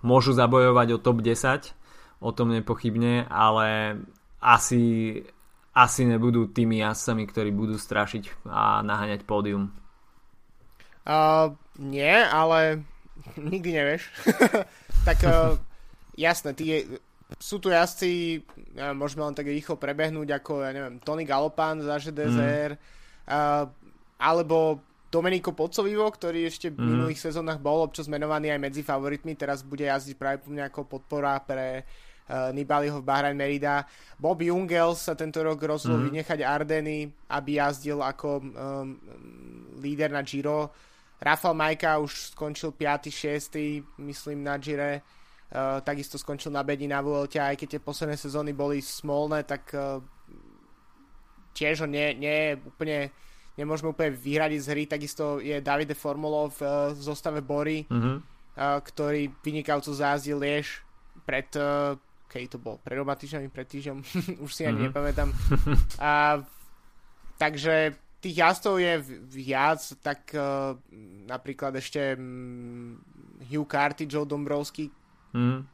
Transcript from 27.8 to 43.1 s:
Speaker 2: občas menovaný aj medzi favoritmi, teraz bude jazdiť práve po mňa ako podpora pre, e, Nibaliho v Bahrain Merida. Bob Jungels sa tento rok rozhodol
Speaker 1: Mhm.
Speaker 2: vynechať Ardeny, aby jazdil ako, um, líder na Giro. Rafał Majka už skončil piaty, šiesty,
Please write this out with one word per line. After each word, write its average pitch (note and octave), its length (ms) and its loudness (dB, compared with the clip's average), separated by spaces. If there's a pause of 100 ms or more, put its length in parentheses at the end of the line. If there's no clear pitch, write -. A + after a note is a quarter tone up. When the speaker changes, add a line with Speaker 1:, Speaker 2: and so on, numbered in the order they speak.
Speaker 2:
občas D3+ 240 -8
menovaný D3+ 400 -2
aj D3 80 0
medzi C#3 240 -6
favoritmi, C#3+ 560 -4
teraz C#3 240 -4
bude C#3 240 -6
jazdiť C#3 320 -4
práve C#3 240 -4
po C#3+ 80 -16
mňa C#3+ 240 -8
ako C#3+ 160 -10
podpora C#3 480 -2
pre, C3 480 -6 (400)
e, C3 240 -4
Nibaliho C#3+ 480 0
v C3 80 -8
Bahrain C#3+ 320 0
Merida. C#3+ 480 0 (320)
Bob D#3+ 240 0
Jungels E3+ 640 2
sa E3 80 -2
tento D#3 240 -6
rok D#3 240 0
rozhodol D3 400 0
Speaker 1:
Mhm. B2+ 80 0
Speaker 2:
vynechať D#3 320 -4
Ardeny, D3+ 640 -2 (240)
aby C#3+ 320 0
jazdil C#3+ 400 -2
ako, C#3 400 -4
um, C3+ 80 -12 (1300)
líder C#3+ 320 -2
na C#3+ 160 -4
Giro. D3 480 -4 (420)
Rafał D#3+ 400 2
Majka D#3 400 0
už - 400 -6
skončil D3+ 400 -8
piaty, D3 320 -2
šiesty, D3 720 -6 (160)